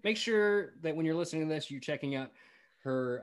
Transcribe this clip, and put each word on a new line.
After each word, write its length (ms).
make 100
sure 680
that 120
when 100
you're 100
listening 340
to 40
this, 160
you're 120
checking 340
out 160
her, 400